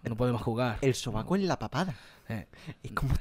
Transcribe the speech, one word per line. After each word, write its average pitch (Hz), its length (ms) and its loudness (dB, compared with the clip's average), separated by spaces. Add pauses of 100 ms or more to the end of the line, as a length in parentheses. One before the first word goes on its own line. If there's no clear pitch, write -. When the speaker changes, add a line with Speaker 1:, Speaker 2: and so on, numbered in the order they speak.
Speaker 1:
no 117 140 -2
podemos 120 240 2
jugar. 113 400 0
Speaker 2:
El 135 140 4
sobaco 110 420 -2
en 196 100 2
la 151 120 0
papada. 139 360 -2 (340)
Speaker 1:
Eh. 110 180 -8 (360)
Speaker 2:
¿Y - 80 -12
cómo 135 300 0